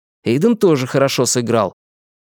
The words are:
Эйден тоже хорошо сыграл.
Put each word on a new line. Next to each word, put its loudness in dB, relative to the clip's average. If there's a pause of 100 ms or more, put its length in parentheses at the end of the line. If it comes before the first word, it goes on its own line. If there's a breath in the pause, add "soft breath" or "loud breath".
(240)
Эйден 0
тоже 2
хорошо 0
сыграл. -2 (520)